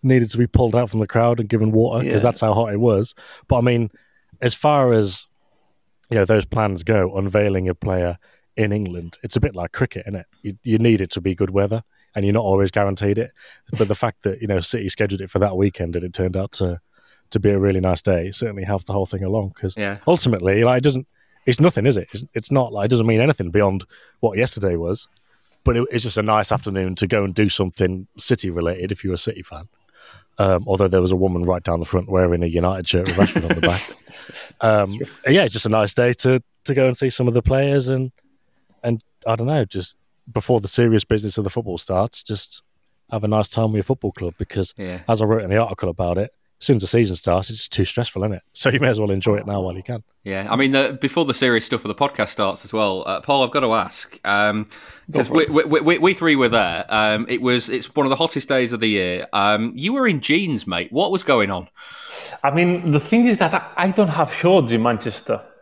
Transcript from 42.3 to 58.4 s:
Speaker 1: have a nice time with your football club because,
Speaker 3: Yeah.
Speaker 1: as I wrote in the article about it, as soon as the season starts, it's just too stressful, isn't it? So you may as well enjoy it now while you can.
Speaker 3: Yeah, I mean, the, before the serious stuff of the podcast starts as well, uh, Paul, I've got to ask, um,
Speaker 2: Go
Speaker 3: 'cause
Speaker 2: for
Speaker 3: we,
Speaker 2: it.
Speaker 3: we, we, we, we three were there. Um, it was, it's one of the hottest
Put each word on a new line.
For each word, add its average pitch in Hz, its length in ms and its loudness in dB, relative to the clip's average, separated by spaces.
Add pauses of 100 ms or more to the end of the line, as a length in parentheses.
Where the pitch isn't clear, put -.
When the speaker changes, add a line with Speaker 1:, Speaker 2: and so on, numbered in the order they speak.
Speaker 1:
have 110 120 -4
a 107 40 -2
nice 107 220 2
time 113 180 0
with 107 80 0
your 101 80 0
football 123 280 -4
club 87 260 -8
because, - 400 -4
Speaker 3:
Yeah. 90 300 -10
Speaker 1:
as 113 140 2
I 110 40 2
wrote 110 180 0
in 90 60 -8
the 98 80 2
article 113 320 -2
about 87 280 -2
it, 104 160 -4 (280)
as - 60 -8
soon 131 100 4
as 101 60 -2
the 92 40 -4
season 107 300 2
starts, 95 320 0
it's 110 100 -8
just - 140 -6
too 104 100 0
stressful, 101 400 -4
isn't 101 140 -4
it? - 60 -18 (100)
So - 160 0
you 135 100 0
may 139 80 2
as 113 100 2
well 104 140 0
enjoy 98 240 0
it 104 100 -6
now 101 160 -4
while 92 140 -6
you 95 80 -14
can. 117 200 -10 (200)
Speaker 3:
Yeah, 98 260 -8
I 110 60 -2
mean, 135 160 2
the, 135 300 0
before 156 240 0
the 135 80 -2
serious 120 320 2
stuff - 180 -4
of 104 60 -8
the 101 60 -6
podcast 143 340 -2
starts 98 340 -4
as - 80 -14
well, 104 340 -2
uh, 95 140 -4
Paul, 139 240 0
I've 117 80 -2
got 147 80 0
to 120 140 0
ask, - 520 -6
um, 104 440 0 (420)
Speaker 2:
Go 147 80 0
Speaker 3:
'cause 120 80 0
Speaker 2:
for - 60 -6
Speaker 3:
we, 160 100 4
Speaker 2:
it. - 80 -2
Speaker 3:
we, 156 140 4
we, 151 160 2
we, 170 160 2
we 185 160 4
three 160 240 2
were 127 100 4
there. 95 400 0
Um, 107 400 0
it 120 140 -4
was, 123 280 0
it's 123 240 -6
one 147 120 2
of 135 40 2
the 135 60 2
hottest 139 320 -2